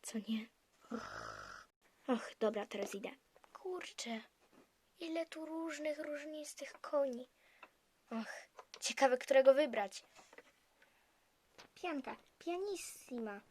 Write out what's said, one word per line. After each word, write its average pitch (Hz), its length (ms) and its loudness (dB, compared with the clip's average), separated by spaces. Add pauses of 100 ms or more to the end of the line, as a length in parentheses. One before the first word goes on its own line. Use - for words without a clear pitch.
co - 160 -4
nie? 220 300 -2 (1600)
Och, 233 220 2 (100)
dobra, 214 260 2
teraz 202 280 -4
idę. 196 140 -6 (440)
Kurczę, 247 680 -6 (800)
ile 330 260 -2
tu 320 200 -8
różnych, 311 520 -4
różnistych 302 760 -8
koni. 269 560 0 (840)
Och, - 380 -6 (320)
ciekawe, 247 380 4
którego 269 360 10
wybrać. 240 500 2 (1700)
Pianka, 285 420 -4 (220)
Pianissima. 330 1000 -4 (100)